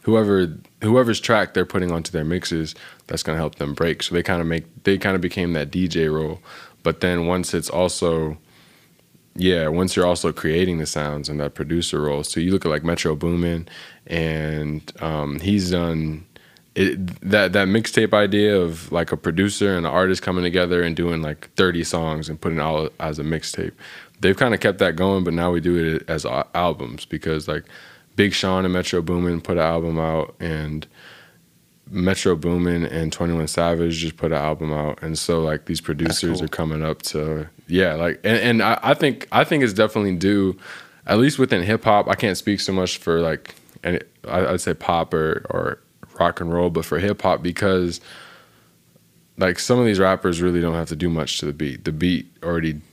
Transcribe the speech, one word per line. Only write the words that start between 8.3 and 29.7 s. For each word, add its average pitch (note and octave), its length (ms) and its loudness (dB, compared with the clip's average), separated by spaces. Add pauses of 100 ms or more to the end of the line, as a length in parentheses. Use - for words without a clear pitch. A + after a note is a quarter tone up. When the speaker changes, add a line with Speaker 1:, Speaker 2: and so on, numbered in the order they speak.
Speaker 1:
yeah, F2 340 2
once F2+ 260 0
you're F2+ 100 4
also F2 280 2
creating E2+ 460 0
the D2+ 60 -4
sounds D2 440 -4
and D2 100 -4
that D2 160 -4
producer D#2 460 -2
role. D2 240 -2
So - 160 -4
you F2+ 100 2
look F#2+ 140 0
at, E2 40 2
like, D2+ 140 0
Metro E2 320 0
Boomin, E2+ 540 -2 (360)
and, D#2 880 -4 (100)
um, D2+ 380 -4
he's F#2 320 0
done E2 540 -2 (500)
it, F#2 220 2 (320)
that, G2 240 4
that G2 140 4
mixtape A2 460 2
idea G#2 440 4
of, E2 340 -2
like, E2+ 200 0
a D#2+ 60 0
producer G2 580 0
and E2+ 100 0
an D2 60 -2
artist F#2 300 2
coming F2+ 220 0
together F2 380 2
and E2+ 140 0
doing, E2+ 260 0
like, D2+ 340 -8
thirty F2 280 2
songs D#2+ 460 -2
and D#2 120 -10
putting E2 160 -2
it D2+ 40 -2
all D#2 280 -2 (100)
as D#2 180 -6
a D2 60 -8
mixtape. D#2+ 480 -6 (480)
They've F#2+ 180 2
kinda A#2 200 2
kept G2+ 220 0
that F2 160 2
going, F#2+ 280 2
but E2+ 100 -2
now F2 180 0
we E2+ 100 0
do F2 160 2
it D#2+ 320 -2
as D#2+ 160 -4
a-, C2+ 280 -2
albums D#2+ 520 -4
because, D#2 420 -6
like, D#2 160 -6 (540)
Big G2+ 160 4
Sean F#2 320 0
and F#2 80 0
Metro F2+ 280 0
Boomin F2 400 0
put F2 160 -2
an D#2+ 60 2
album E2 360 0